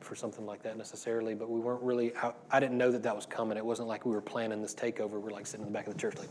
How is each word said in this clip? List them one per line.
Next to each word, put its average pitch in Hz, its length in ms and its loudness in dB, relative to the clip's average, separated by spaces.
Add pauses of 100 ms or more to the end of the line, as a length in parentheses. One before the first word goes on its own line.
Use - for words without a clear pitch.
for - 140 -12
something 110 300 -6
like 104 180 -8
that 110 140 -6
necessarily, 113 580 -2
but 113 140 -4
we 117 100 0
weren't 123 240 0
really, 120 340 4
I, 120 160 0 (180)
I 135 100 8
didn't 123 160 4
know 123 140 8
that 120 120 2
that 113 140 2
was 104 100 -6
coming. 110 300 0
It 110 80 -2
wasn't 117 240 0
like 110 160 -4
we 120 80 2
were 104 80 2
planning 110 420 0
this 101 120 -4
takeover. 107 460 -2
We're, 107 100 -6
like, 104 160 -8
sitting 107 180 -6
in 101 80 -4
the - 40 0
back 101 100 -4
of 104 80 -4
the - 40 -8
church 104 200 0
like, 95 120 -8